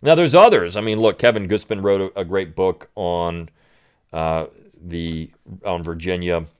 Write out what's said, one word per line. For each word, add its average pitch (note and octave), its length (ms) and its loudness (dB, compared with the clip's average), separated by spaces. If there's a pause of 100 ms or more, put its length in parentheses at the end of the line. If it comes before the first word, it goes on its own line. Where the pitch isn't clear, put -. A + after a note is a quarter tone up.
Now, D3 140 6
there's D#3+ 200 0
others. D3+ 420 6
I G#2+ 40 -4
mean, A2 200 -4
look, A2 180 2
Kevin A2 300 2
Gutzman G2+ 340 -4
wrote G2 340 0
a, G2 40 -6
a F#2+ 40 -4
great F2 300 -6
book F#2 400 -4
on, E2+ 560 -6 (640)
uh, D#2+ 340 -4 (340)
the, E2 500 -10 (340)
on F2 180 -6
Virginia. E2+ 640 -4 (140)